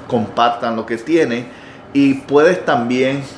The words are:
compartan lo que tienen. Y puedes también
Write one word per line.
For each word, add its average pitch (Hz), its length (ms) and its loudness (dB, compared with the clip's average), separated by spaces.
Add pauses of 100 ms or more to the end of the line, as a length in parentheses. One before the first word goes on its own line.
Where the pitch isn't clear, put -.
compartan 120 680 -2
lo 110 80 -6
que 117 100 -4
tienen. 127 500 0 (460)
Y 139 220 4
puedes 151 500 2
también 127 580 0 (160)